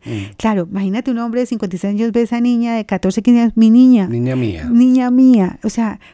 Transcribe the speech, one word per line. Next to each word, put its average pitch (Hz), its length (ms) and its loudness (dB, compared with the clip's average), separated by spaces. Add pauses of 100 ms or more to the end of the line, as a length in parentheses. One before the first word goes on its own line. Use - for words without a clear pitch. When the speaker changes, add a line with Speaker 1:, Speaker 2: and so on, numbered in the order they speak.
Speaker 1:
Mm. 104 320 -10
Speaker 2:
Claro, 202 320 -2
imagínate 196 420 -6
un 233 60 -4
hombre 233 240 -6
de 247 60 -4
cincuenta 202 280 -6
y 170 40 -10
seis 202 160 -4
años, 226 180 -2
ve 233 80 0
a - 20 0
esa 233 160 -4
niña 233 360 -2
de 214 100 -6
catorce, 190 360 -4
quince 240 200 4
años, 233 160 0
"Mi 220 140 4
niña". 240 360 6
Speaker 1:
"Niña 120 280 -4
mía". 240 360 -4
Speaker 2:
"Niña 247 400 2
mía". 247 520 2
O 220 60 -6
sea, 214 300 -4 (140)